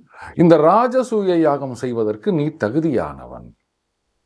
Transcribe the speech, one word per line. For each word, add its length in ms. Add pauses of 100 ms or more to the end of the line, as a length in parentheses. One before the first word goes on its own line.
(340)
இந்த 220
ராஜசூய 840
யாகம் 340
செய்வதற்கு 580
நீ 140
தகுதியானவன். 1080 (720)